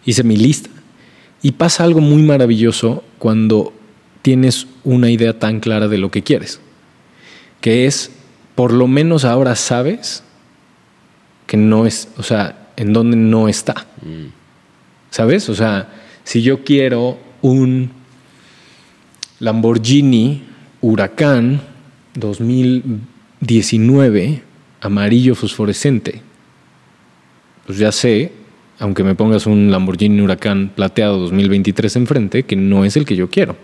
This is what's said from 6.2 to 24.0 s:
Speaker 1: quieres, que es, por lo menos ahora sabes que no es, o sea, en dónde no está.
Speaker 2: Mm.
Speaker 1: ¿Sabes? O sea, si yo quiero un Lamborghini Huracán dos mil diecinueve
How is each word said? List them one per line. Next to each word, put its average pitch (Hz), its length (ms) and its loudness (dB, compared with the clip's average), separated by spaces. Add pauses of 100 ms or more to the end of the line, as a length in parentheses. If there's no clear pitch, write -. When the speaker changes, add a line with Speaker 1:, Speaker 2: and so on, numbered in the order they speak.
Speaker 1:
quieres, - 380 -4 (960)
que 120 260 2
es, - 260 -4 (440)
por 123 160 0
lo 123 160 4
menos 147 380 0
ahora 123 320 2
sabes 139 680 -4 (1200)
que 107 100 -2
no 110 280 4
es, - 220 -4 (100)
o 113 60 -12
sea, 104 420 -4 (120)
en 104 160 -2
dónde 117 240 2
no 110 300 2
está. - 380 -4 (160)
Speaker 2:
Mm. 80 260 -16 (840)
Speaker 1:
¿Sabes? 117 400 0
O 107 60 -2
sea, 101 340 -2 (340)
si - 180 -2
yo 131 220 0
quiero 127 540 0 (240)
un 127 500 0 (1500)
Lamborghini 117 1040 0 (380)
Huracán 123 800 0 (520)
dos 107 260 -8
mil 127 440 0 (580)
diecinueve 117 1000 2 (400)